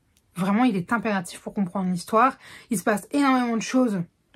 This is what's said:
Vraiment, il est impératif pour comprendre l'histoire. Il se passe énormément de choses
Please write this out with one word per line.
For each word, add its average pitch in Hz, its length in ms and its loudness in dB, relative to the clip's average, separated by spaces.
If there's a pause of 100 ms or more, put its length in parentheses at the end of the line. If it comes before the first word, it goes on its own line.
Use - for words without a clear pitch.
(360)
Vraiment, 202 280 2
il 240 120 2
est 175 160 -4
impératif 208 480 -4
pour - 140 -14
comprendre 190 380 -2
l'histoire. 220 440 2 (360)
Il 208 80 -2
se - 40 -12
passe 247 280 -2
énormément 254 460 2
de 202 40 -4
choses 233 400 0 (340)